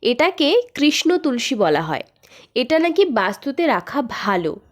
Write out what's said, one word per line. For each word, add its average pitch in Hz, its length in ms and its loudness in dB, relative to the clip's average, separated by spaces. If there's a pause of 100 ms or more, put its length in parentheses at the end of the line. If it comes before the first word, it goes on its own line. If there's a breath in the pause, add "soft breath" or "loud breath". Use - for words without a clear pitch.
এটাকে 302 580 2 (140)
কৃষ্ণ 302 440 2
তুলসী 262 360 -2
বলা 160 280 2
হয়। 156 200 -6 (520 soft breath)
এটা 254 240 0
নাকি 339 260 2
বাস্তুতে 302 640 -2
রাখা 262 440 -2
ভালো। 185 460 -2 (160)